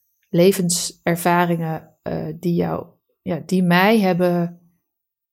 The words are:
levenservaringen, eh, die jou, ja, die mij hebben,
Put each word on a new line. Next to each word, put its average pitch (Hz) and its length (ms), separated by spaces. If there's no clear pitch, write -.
levenservaringen, 170 1700
eh, 165 240
die 175 140
jou, 170 320
ja, 170 240
die 185 160
mij 185 380
hebben, 175 600